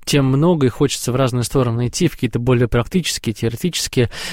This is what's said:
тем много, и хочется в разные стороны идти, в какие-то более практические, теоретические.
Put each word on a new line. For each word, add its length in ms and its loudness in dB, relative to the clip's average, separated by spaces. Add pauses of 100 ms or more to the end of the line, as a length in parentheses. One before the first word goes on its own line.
тем 220 2
много, 420 4
и 20 4
хочется 420 -2
в 40 0
разные 280 0
стороны 440 0
идти, 200 0
в 40 0
какие-то 260 -4
более 300 2
практические, 640 -2
теоретические. 800 -2 (220)